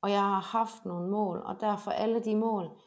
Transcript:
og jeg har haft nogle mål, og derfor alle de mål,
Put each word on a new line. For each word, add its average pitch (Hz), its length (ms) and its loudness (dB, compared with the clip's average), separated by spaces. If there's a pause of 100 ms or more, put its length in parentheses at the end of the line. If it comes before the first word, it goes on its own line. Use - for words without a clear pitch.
og 202 100 0
jeg 202 100 4
har 196 180 2
haft 226 460 -2
nogle 175 260 -2
mål, 202 340 0
og - 160 -6
derfor 208 300 0
alle 226 320 2
de 220 120 2
mål, 214 340 0 (180)